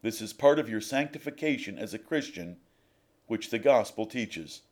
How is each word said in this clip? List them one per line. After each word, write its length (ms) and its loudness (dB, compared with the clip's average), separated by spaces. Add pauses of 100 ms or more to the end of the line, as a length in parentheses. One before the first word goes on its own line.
This 180 -2
is 120 -8
part 260 6
of 100 -2
your 120 -2
sanctification 960 -4
as 140 -6
a 60 -6
Christian, 580 -4 (680)
which 220 -4
the 100 0
gospel 460 4
teaches. 560 -8 (100)